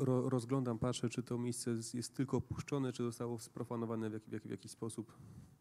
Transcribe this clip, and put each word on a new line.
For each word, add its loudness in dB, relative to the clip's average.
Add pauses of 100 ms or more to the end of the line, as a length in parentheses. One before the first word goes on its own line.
ro-, 6
rozglądam, 2
patrzę, 2
czy -2
to -2
miejsce 0
z-, -6
jest -4
tylko 2
opuszczone, 0
czy -2
zostało -2
sprofanowane -2
w -4
jak-, -4
w -12
jak-, -4
w -6
jakiś -6
sposób. -6 (480)